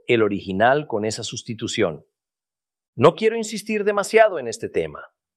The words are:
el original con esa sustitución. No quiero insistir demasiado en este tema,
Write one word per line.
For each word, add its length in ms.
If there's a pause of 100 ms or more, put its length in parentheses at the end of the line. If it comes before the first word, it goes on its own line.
el 160
original 640
con 160
esa 180
sustitución. 840 (920)
No 180
quiero 220
insistir 480
demasiado 560
en 80
este 200
tema, 460 (220)